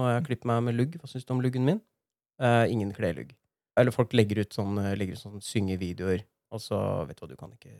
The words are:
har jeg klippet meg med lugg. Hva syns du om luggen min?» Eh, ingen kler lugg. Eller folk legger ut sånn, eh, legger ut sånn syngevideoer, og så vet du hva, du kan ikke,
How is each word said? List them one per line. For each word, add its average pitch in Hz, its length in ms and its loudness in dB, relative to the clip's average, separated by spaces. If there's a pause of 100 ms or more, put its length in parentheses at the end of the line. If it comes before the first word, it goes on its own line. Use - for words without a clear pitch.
har 120 160 2
jeg 165 80 -4
klippet 120 160 -4
meg 117 180 2
med 120 140 0
lugg. 139 240 0
Hva 135 100 -18
syns 127 140 -10
du 127 80 -4
om 127 80 2
luggen 127 240 0
min?» 190 160 2 (580)
Eh, 120 320 4
ingen 101 220 -2
kler 92 220 -2
lugg. - 180 -12 (420)
Eller 123 160 6
folk - 220 0
legger 107 260 4
ut 101 140 -2
sånn, 101 260 -2
eh, 98 160 0
legger 95 220 -4
ut - 80 -16
sånn 101 180 -14
syngevideoer, 92 800 -2 (300)
og 110 80 -10
så 98 460 -2
vet - 120 -16
du - 60 -14
hva, - 40 -18
du - 60 -16
kan - 160 -16
ikke, - 280 -20